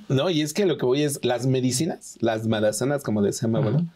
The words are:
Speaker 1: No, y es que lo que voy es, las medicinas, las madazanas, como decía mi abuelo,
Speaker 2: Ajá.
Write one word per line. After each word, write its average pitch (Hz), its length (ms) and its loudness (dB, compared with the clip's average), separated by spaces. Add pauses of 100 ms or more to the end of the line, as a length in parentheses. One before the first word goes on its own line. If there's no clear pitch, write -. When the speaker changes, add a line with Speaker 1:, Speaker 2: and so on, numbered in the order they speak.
Speaker 1:
No, 143 200 2
y 156 120 0
es 151 120 -2
que 208 120 0
lo 156 120 0
que - 80 -2
voy 135 180 2
es, 143 200 -2
las 123 240 0
medicinas, 131 720 -2
las 113 280 0
madazanas, 110 560 0
como 107 180 0
decía 101 260 0
mi 113 100 0
abuelo, 135 220 0
Speaker 2:
Ajá. 170 160 0